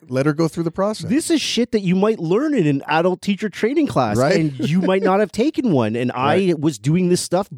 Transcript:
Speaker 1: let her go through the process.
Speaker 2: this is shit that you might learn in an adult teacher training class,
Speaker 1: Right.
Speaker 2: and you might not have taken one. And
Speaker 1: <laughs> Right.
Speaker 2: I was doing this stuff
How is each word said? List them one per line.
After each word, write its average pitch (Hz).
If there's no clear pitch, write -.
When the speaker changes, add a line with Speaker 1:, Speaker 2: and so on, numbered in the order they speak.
Speaker 1:
let 131
her 151
go 160
through 165
the 165
process. 190
Speaker 2:
this 269
is 320
shit -
that 220
you 185
might 214
learn 214
in 208
an 139
adult 170
teacher 202
training 277
class, 117
Speaker 1:
Right. 147
Speaker 2:
and 147
you 175
might 190
not 196
have 214
taken 254
one. 117
And 123
Speaker 1:
<laughs> -
Right. 156
Speaker 2:
I 175
was 151
doing 160
this 175
stuff 185